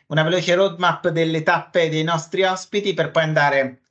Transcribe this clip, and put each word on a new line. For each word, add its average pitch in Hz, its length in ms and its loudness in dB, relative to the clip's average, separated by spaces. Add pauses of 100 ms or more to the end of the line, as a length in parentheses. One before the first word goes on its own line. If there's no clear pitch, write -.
una 156 160 0
veloce 175 320 0
roadmap 180 540 0
delle 160 340 0
tappe 165 440 0
dei 156 140 -2
nostri 170 400 -2
ospiti 190 500 -2
per 156 200 -4
poi 160 100 2
andare, 143 680 0